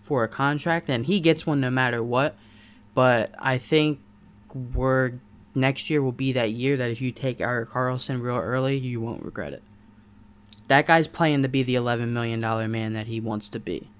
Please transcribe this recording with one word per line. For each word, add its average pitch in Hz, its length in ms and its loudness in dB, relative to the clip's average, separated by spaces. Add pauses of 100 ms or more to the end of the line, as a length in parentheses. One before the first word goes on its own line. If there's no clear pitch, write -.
for 131 220 0
a 202 60 -2
contract, 147 600 -2
and 123 160 0
he 190 140 0
gets 160 260 2
one 147 140 2
no 131 100 0
matter 123 320 0
what, 123 340 0 (580)
but 127 440 4
I 131 200 -2
think 151 420 2 (540)
we're, 127 600 0 (400)
next 135 360 0
year 151 120 2
will 131 120 0
be 135 180 -2
that 120 200 2
year 127 260 0
that 123 120 -2
if 117 120 -4
you 127 100 -2
take 127 300 -4
Erik 117 280 -2
Karlsson 127 520 -2
real 123 160 -2
early, 131 400 0
you 123 240 -4
won't 113 220 -6
regret 76 300 -8
it. - 100 -14 (1040)
That 143 180 6
guy's 165 200 4
playing 151 360 2
to 131 60 0
be 135 140 2
the 123 120 0
eleven 120 380 0
million 117 280 -2
dollar 113 260 -2
man 110 260 -4
that 110 140 -6
he 113 120 -6
wants 110 300 -6
to 113 100 -8
be. 90 300 -8 (100)